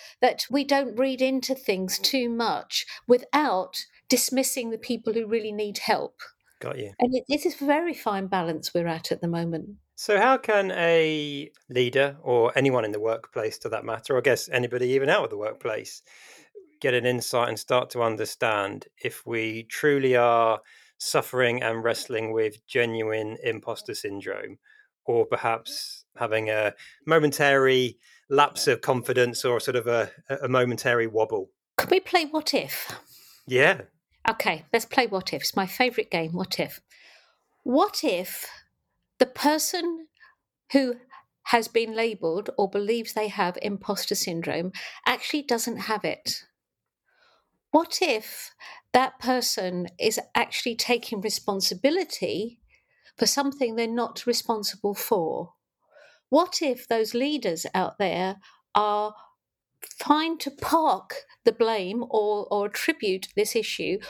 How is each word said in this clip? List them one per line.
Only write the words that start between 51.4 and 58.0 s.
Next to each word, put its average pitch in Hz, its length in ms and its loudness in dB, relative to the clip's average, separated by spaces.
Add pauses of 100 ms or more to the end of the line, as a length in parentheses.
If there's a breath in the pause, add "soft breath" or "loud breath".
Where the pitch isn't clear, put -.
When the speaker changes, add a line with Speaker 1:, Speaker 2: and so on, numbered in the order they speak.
Speaker 1:
for 233 100 2
something 269 500 0
they're 233 100 0
not 233 400 -4
responsible 208 720 -2
for? 175 560 -2 (760 soft breath)
What 339 320 4
if 262 280 -2
those 220 260 0
leaders 240 500 -2 (100)
out 185 240 -2
there 185 400 -2 (360 soft breath)